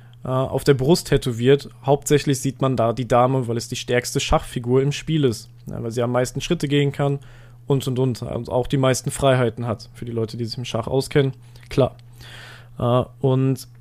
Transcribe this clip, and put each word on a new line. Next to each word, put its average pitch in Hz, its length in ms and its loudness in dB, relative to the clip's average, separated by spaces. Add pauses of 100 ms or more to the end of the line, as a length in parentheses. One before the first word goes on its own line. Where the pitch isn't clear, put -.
(260)
äh, - 40 -4
auf 131 340 -2
der - 100 6
Brust 135 360 2
tätowiert. 131 600 2 (160)
Hauptsächlich 143 560 2
sieht - 180 -4
man 131 160 0
da 117 160 2
die 117 160 -4
Dame, 127 400 2
weil 117 100 -2
es 117 100 -8
die - 80 -10
stärkste 123 440 -2
Schachfigur 131 640 0
im 139 100 0
Spiel 151 340 0
ist. 113 260 -2 (180)
Ja, 101 140 -8
weil 117 80 -6
sie 117 100 -2
am 120 100 0
meisten 123 300 -2
Schritte 160 260 -2
gehen 143 240 2
kann 143 280 -2 (480)
und, 135 200 0
und, 127 120 -2
und. 131 240 -2
Und - 260 -6
auch 123 160 0
die - 120 -2
meisten 131 340 0
Freiheiten 127 560 2
hat, - 260 -6
für - 120 -14
die 120 60 -8
Leute, 113 260 -4
die 120 80 -6
sich 110 120 -10
im 123 80 -8
Schach 117 220 -4
auskennen. 135 460 0 (360)
Klar. - 260 2 (840)
Äh, 120 240 2 (180)
und 131 460 0 (140)